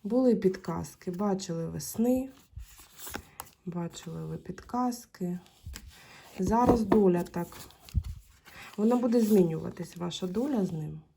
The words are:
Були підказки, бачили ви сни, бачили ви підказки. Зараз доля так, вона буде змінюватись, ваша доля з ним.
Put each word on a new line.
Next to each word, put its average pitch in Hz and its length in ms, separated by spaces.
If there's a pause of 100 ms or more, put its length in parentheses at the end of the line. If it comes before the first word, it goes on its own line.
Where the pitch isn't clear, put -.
Були 233 320
підказки, 175 720
бачили 180 560
ви 165 140
сни, 254 480 (1400)
бачили 170 600
ви 160 120
підказки. 185 1000 (1000)
Зараз 233 440
доля 190 400
так, - 340 (1200)
вона 226 200
буде 240 240
змінюватись, 175 760
ваша 175 300
доля 220 380
з 165 80
ним. 156 280 (160)